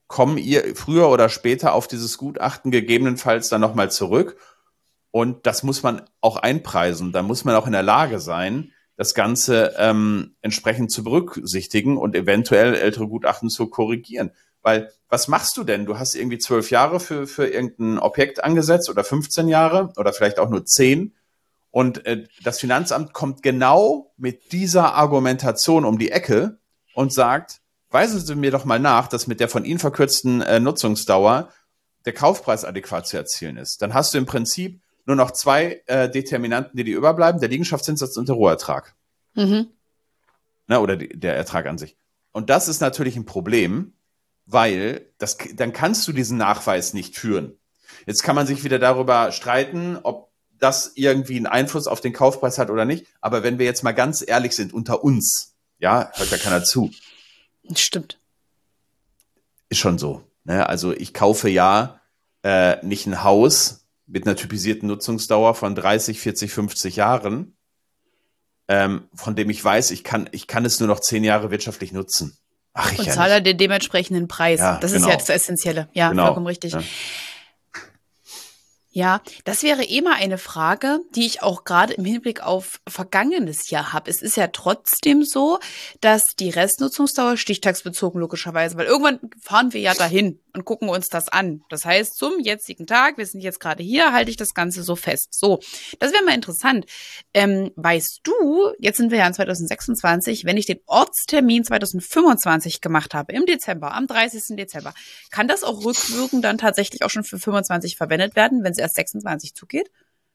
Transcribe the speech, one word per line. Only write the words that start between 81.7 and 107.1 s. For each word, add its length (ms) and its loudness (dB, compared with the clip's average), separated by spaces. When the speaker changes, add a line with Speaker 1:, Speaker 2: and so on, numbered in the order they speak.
Speaker 2:
im 100 -4
Hinblick 380 -4
auf 460 -4
vergangenes 840 -2
Jahr 240 -4
habe. 160 -6
Es 140 -6
ist 140 -4
ja 100 2
trotzdem 760 2
so, 360 2
dass 340 4
die 140 -4
Restnutzungsdauer 880 0
stichtagsbezogen 840 -2
logischerweise, 560 -2
weil 120 -2
irgendwann 320 4
fahren 320 2
wir 100 -6
ja 120 4
dahin 460 0
und 100 -10
gucken 240 -4
uns 200 -4
das 200 -6
an. 400 -2
Das 160 -10
heißt, 320 2
zum 220 -2
jetzigen 480 -6
Tag, 320 2
wir 80 -6
sind 140 -14
jetzt 180 -8
gerade 240 -6
hier, 300 2
halte 180 0
ich 60 -12
das 180 -6
Ganze 260 -4
so 140 -4
fest. 340 -4
So, 300 2
das 120 0
wäre 120 2
mal 100 4
interessant. 540 -2
Ähm, 400 2
weißt 480 0
du, 560 2
jetzt 180 0
sind 140 2
wir 80 2
ja 80 6
in 80 -2
zweitausendsechsundzwanzig, 1080 -2
wenn 120 0
ich 80 -2
den 220 -4
Ortstermin 760 2
zweitausendfünfundzwanzig 1160 2
gemacht 320 -2
habe, 200 -6
im 120 0
Dezember, 480 -2
am 140 -4
dreißigsten 500 -2
Dezember, 380 -12
kann 180 0
das 160 0
auch 220 -4
rückwirkend 580 -2
dann 140 0
tatsächlich 460 -2
auch 80 0